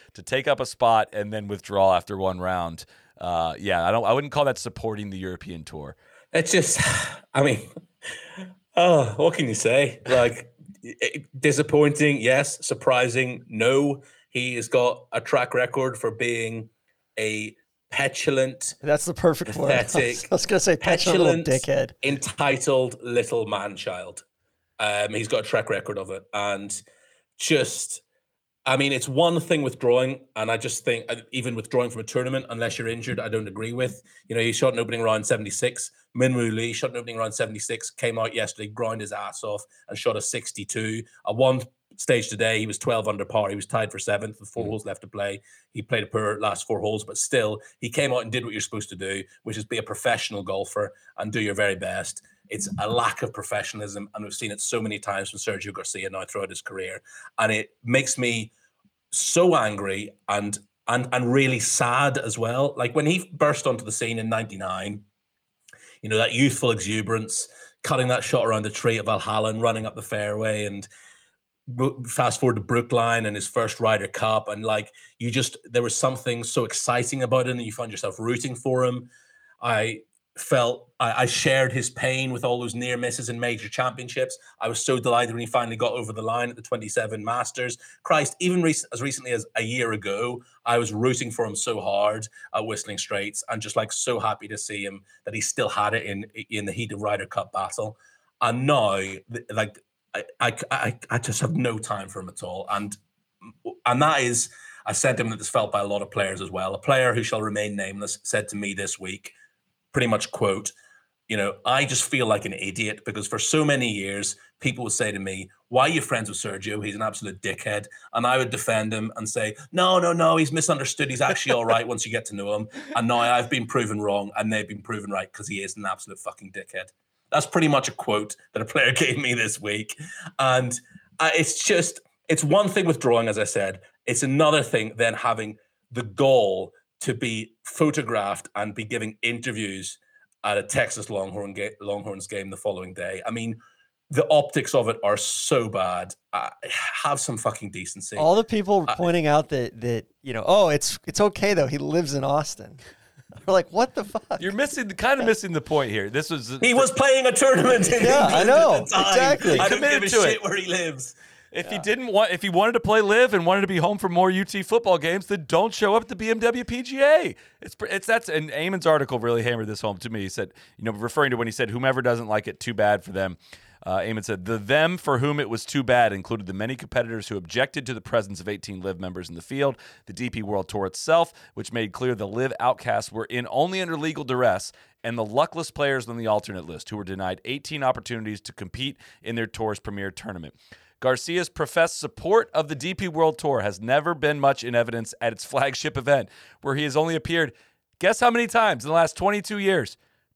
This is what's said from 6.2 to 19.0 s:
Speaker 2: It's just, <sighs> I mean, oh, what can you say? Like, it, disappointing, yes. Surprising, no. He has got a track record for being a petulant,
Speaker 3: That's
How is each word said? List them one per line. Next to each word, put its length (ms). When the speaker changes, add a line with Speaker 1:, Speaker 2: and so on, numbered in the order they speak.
Speaker 2:
It's 180
just, 300
<sighs> 240
I 120
mean, 160
oh, 400
what 180
can 120
you 80
say? 540
Like, 440
it, 440
disappointing, 800
yes. 460
Surprising, 800
no. 540
He 240
has 140
got 440
a 80
track 340
record 440
for 120
being 600
a 360
petulant, 920
Speaker 3:
That's 220